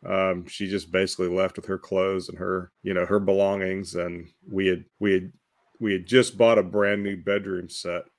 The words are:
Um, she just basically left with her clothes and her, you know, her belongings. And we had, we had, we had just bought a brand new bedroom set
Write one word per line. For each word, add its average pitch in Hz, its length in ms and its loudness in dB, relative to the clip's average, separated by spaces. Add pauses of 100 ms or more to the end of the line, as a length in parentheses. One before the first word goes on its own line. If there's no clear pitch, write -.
Um, 92 400 0
she - 220 -8
just 92 240 -6
basically 92 360 0
left 92 280 0
with - 100 -14
her 95 120 -4
clothes 95 500 -2
and 90 100 -14
her, 92 320 -4 (120)
you 98 120 -4
know, 90 120 0
her 101 120 2
belongings. 98 800 0
And 87 320 -6 (200)
we 95 200 0
had, 90 160 0 (160)
we 101 120 2
had, 92 200 0 (480)
we 107 120 0
had 92 140 -4
just 123 320 4
bought 113 200 8
a 104 40 4
brand 101 400 0
new 98 140 -4
bedroom 95 520 -4
set - 360 -8 (140)